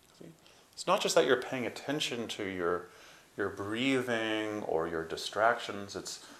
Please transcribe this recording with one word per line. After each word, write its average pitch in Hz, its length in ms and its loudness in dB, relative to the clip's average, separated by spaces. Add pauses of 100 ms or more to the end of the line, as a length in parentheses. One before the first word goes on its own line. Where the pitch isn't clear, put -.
(220)
See? 165 80 -16 (440)
It's - 140 -12
not 190 140 4
just - 140 2
that 165 100 8
you're 131 160 6
paying - 240 -2
attention 131 640 -4
to - 160 -4
your, 90 400 0 (500)
your 101 140 0
breathing 110 1120 0
or 80 240 0
your 82 160 -2
distractions, 101 920 0
it's, - 280 -10 (140)